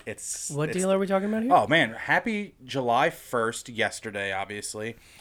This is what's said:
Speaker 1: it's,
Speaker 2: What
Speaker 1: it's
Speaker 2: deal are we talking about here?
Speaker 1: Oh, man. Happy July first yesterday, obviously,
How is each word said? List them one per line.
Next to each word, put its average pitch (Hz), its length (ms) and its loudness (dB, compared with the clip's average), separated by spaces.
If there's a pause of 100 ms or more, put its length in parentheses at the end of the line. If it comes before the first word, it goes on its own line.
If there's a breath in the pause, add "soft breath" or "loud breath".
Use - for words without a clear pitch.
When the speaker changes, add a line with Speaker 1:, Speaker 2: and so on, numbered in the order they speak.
Speaker 1:
it's, - 420 -8
Speaker 2:
What 147 200 -2
Speaker 1:
it's - 100 -4
Speaker 2:
deal 190 120 2
are 190 60 4
we 196 80 0
talking 196 240 0
about 220 140 0
here? 247 100 4
Speaker 1:
Oh, 120 140 6
man. 135 260 4
Happy 208 680 -2
July 127 480 2
first 117 580 -2
yesterday, 101 640 -2
obviously, 104 640 -6 (260 loud breath)